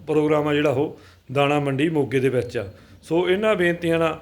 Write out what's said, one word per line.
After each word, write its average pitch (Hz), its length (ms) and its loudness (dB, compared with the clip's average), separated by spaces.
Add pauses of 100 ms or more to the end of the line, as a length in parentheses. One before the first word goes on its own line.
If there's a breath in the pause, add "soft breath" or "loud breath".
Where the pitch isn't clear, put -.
ਪ੍ਰੋਗਰਾਮ 151 400 2
ਆ 151 60 0
ਜਿਹੜਾ 147 180 2
ਉਹ 143 280 -2 (340 loud breath)
ਦਾਣਾ 143 260 2
ਮੰਡੀ 139 300 0
ਮੋਗੇ 135 300 0
ਦੇ 131 100 2
ਵਿੱਚ 120 280 -2
ਆ। 101 100 -6 (360 loud breath)
ਸੋ 175 260 0
ਇਹਨਾਂ 214 260 2
ਬੇਨਤੀਆਂ 170 440 0
ਨਾਲ 165 220 -2